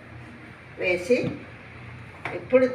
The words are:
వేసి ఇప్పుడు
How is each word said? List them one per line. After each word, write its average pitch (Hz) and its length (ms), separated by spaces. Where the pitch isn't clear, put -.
వేసి 185 360
ఇప్పుడు 254 340